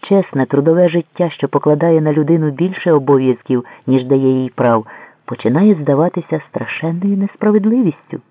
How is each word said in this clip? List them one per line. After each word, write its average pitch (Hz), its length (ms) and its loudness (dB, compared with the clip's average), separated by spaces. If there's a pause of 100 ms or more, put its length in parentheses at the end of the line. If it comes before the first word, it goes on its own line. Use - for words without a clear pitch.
Чесне 180 440 0
трудове 165 440 2
життя, 170 400 -4
що - 180 -6
покладає 156 540 2
на 151 120 0
людину 151 380 0
більше 180 400 -2
обов'язків, 131 720 0 (220)
ніж 131 180 2
дає 131 360 2
їй 127 80 -6
прав, 117 360 0 (400)
починає 170 500 2
здаватися 151 760 -2
страшенною 175 680 -4
несправедливістю 208 1120 -2